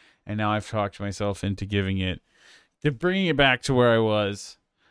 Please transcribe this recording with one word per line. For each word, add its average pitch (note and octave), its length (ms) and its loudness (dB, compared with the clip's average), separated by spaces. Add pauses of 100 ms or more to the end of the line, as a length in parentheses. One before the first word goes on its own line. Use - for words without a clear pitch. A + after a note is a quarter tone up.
(260)
and G#2 120 -6
now G#2+ 140 -2
I've G#2+ 180 -4
talked G2+ 300 -4
myself G2+ 440 -4
into G2 220 -4
giving G2 340 -2
it, F#2 220 -4 (600)
to D3 100 0
bringing F#3 360 0
it D3+ 100 2
back C3 260 4
to C3+ 100 0
where A#2+ 200 6
I A2+ 60 4
was. G#2+ 580 -2 (340)